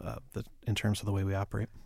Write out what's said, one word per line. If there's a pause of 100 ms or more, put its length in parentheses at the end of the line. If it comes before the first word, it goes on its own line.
uh, (180)
the, (220)
in
terms
of
the
way
we
operate. (180)